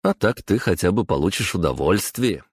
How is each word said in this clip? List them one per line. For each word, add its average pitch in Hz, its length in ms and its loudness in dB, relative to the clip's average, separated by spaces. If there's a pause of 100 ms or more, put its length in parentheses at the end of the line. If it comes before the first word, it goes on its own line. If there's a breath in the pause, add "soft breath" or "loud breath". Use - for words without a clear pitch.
А 196 100 2
так - 280 0
ты 104 160 0
хотя 90 340 2
бы 107 120 0
получишь 85 520 -2
удовольствие 82 960 0